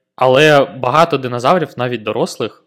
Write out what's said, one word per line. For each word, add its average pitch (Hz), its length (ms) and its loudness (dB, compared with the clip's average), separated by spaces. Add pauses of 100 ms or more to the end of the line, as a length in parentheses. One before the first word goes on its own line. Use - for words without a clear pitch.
(160)
Але 139 480 4
багато 135 540 -2
динозаврів, 127 580 -2
навіть 123 260 -6
дорослих, 110 640 -6